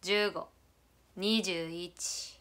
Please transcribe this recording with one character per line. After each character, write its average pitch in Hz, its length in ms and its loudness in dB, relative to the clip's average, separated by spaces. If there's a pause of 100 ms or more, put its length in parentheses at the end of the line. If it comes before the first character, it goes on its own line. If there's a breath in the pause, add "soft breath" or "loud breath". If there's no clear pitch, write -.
十 208 300 4
五、 170 180 -6 (640)
二 208 280 2
十 170 260 -2
一。 - 720 -8